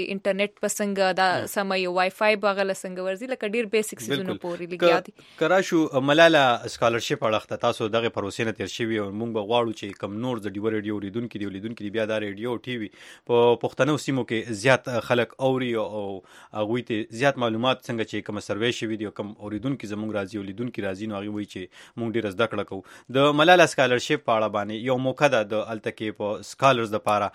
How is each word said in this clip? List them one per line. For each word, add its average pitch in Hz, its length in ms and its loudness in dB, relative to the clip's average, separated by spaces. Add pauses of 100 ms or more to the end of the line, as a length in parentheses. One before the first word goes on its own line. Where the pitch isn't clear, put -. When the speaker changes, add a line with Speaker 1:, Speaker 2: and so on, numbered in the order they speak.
(140)
Speaker 1:
انټرنیټ 196 480 -2
به 208 60 0
څنګه 196 460 0
دا 185 260 2
Speaker 2:
هم. 104 60 -4
Speaker 1:
سمه 196 320 -2
یو 180 160 -2
وای 185 160 2
فای 214 260 2
به 202 160 2
هغه 196 120 0
له 190 100 0
څنګه 185 260 -8
ورځي، 190 300 -4
لکه 240 180 -4
ډېر 220 180 -2
بیسک 214 340 -2
څیزونو 190 340 -4
Speaker 2:
بالکل. - 40 -6
Speaker 1:
پورې 175 360 -8
لګیا 170 220 6
Speaker 2:
که، 180 40 2
Speaker 1:
دي. 185 140 -10 (260)
Speaker 2:
که 160 80 2
راشو 165 540 2
ملاله 143 680 6
سکالرشپ 117 580 0
اړخ 107 220 0
ته، 113 80 -6
تاسو 117 320 0
دغې 117 200 0
پروسې 101 340 -4
نه 110 100 0
تېر 98 140 -8
شوي 113 320 -4
او 104 140 -2
موږ 113 220 -6
به 107 80 -2
غواړو 117 300 0
چې 107 200 -10
کم 98 220 -8
نور 120 240 -4
د 101 160 -8
ډیوه 104 180 -2
راډیو 107 220 -4
اوریدونکي 104 460 -8
دي، 101 60 -6
اوریدونکي 101 380 -10
دي 104 60 -8
بیا 107 160 -2
دا 107 140 -2
راډیو 104 300 -6
او 120 80 -4
ټي 123 200 -8
وي 107 140 -10 (340)
په 120 380 6
پښتنو 135 340 0
سیمو 131 260 -2
کې 113 280 -4
زیات 123 380 2 (140)
خلک 120 360 0
اوري 127 340 0
او 101 500 -6 (300)
هغوی 107 280 -2
ته 110 300 -2
زیات 131 260 0
معلومات، 123 440 0
څنګه 113 220 -6
چې 107 180 -6
کومه 104 180 -8
سروې 104 320 -2
شوې 113 240 -6
دي 107 100 -6
او 98 60 -8
کوم 104 280 -10
اوریدونکي 107 480 -6
زموږ 104 260 -6
راځي 101 240 -4
او 101 60 -6
لیدونکي 98 380 -8
راځي، 98 260 -6
نو 110 80 -8
هغوی 101 120 -8
وایي 104 180 -8
چې 92 220 -12 (320)
موږ 113 140 -4
ډېره 107 140 -2
زده 101 180 0
کړه 101 180 -4
کوو. 98 180 -10 (280)
د 143 320 4
ملاله 175 240 8
سکالرشپ 131 600 2
په 113 140 2
اړه 107 140 0
باندې 104 200 -4
یو 123 240 -2 (120)
موقع 139 180 4
ده 123 160 2
د 107 300 -4
هلته 113 180 -6
کې 107 300 -6
په 104 60 -2
سکالرز 113 680 2
دپاره 104 400 0